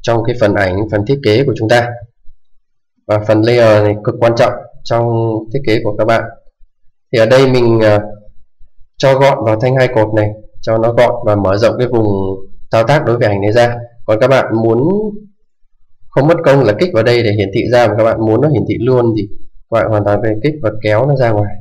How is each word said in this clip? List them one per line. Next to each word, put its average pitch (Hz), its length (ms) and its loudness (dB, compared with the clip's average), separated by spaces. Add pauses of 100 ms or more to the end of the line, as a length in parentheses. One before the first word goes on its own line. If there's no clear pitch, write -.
trong 117 260 -2
cái 123 120 -2
phần 101 140 2
ảnh, 95 220 -2 (160)
phần 104 140 -2
thiết 139 180 -2
kế 113 200 2
của 131 140 -2
chúng 110 120 -4
ta. 120 200 2 (1160)
Và 107 200 0
phần 110 140 2
layer 113 420 4
này 104 200 0
cực 117 160 -2
quan 117 160 2
trọng 117 180 2 (300)
trong 117 240 -2 (460)
thiết 135 140 -2
kế 110 160 2
của 101 140 -4
các 104 80 0
bạn. 113 180 0 (920)
Thì 117 60 0
ở 110 60 6
đây 127 220 4
mình, 117 340 2
ờ, 104 180 4 (1000)
cho 135 220 2
gọn 139 260 4
vào 110 140 0
thanh 127 160 0
hai 131 200 2
cột 107 200 0
này, 104 140 0 (320)
cho 110 160 0
nó 113 160 0
gọn 117 200 2 (120)
và 104 100 2
mở 98 220 0
rộng 110 220 2
cái 123 80 0
vùng 110 200 0 (640)
thao 113 120 2
tác 143 220 2
đối 117 120 0
với 117 100 0
ảnh 101 140 -2
này 104 100 0
ra. 117 240 2 (300)
Còn 110 140 0
các 127 80 2
bạn 131 180 2 (180)
muốn 113 160 2 (1300)
không 139 180 0
mất 170 160 4
công 139 200 4
là 104 160 2
kích 180 140 0
vào 110 100 0
đây 120 200 2
để 104 80 0
hiển 101 220 -2
thị 113 80 -2 (100)
ra, 120 160 4
mà 104 100 0
các 110 60 0
bạn 110 220 0
muốn 110 160 2
nó 151 80 0
hiển 113 200 0
thị 104 100 -2
luôn 123 260 2 (120)
thì 101 100 -4 (260)
các - 280 -10
bạn - 80 -2
hoàn 104 160 0
toàn 104 160 0
có 117 60 -2
thể 110 160 -2
kích 151 180 0
và 107 100 -2 (120)
kéo 107 220 0
nó 143 100 0
ra 123 140 0
ngoài 104 320 -2